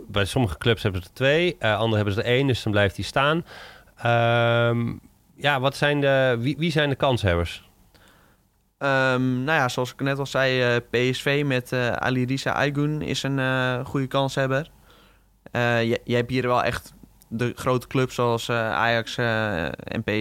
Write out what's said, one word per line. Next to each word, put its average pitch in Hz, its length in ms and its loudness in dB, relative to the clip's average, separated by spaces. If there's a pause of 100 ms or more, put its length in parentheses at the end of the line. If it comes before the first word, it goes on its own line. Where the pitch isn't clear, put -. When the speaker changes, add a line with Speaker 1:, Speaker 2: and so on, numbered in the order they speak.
Speaker 1:
bij 101 180 0
sommige 117 320 0
clubs 117 260 0
hebben 92 180 -2
ze - 60 -16
er - 60 -20
twee, 156 460 0
eh, 107 180 0
andere 110 180 2
hebben 104 180 0
ze 101 80 -2
er 101 60 -8
één, 127 200 2
dus 123 160 0
dan 110 80 -2
blijft 101 240 2
hij 95 100 -8
staan. 151 400 0 (520)
Ehm, 117 960 2 (420)
ja, 143 240 0
wat 135 160 0
zijn 147 260 2
de, 135 380 2
wie, 131 180 -2
wie 165 140 -2
zijn 147 180 2
de 135 60 0
kanshebbers? 98 720 0 (1120)
Speaker 2:
Ehm, 131 680 2
nou 156 160 0
ja, 127 100 2
zoals 123 240 -4
ik - 60 -16
net 139 200 -2
al 139 60 -4
zei, 131 360 0
eh, 120 140 4 (140)
P 123 260 2
S - 60 -8
V 143 240 0
met, 127 260 -2
eh, 123 200 0
Ali 127 340 0
Risa 131 260 -2
Aygun 147 500 0
is - 220 -4
een, 135 160 -2
eh, 131 460 -2
goede 135 220 -2
kanshebber. 135 640 -2 (800)
Eh, 120 320 2
je, 117 200 0
je 120 120 0
hebt 120 140 0
hier 127 180 0
wel 123 160 2
echt - 300 -4 (340)
de 117 280 -2
grote 127 320 -2
clubs 131 280 0
zoals, 117 340 0
eh, 117 220 -2
Ajax, 113 460 0
eh, 110 480 0
en - 380 -6
P - 60 -4 (120)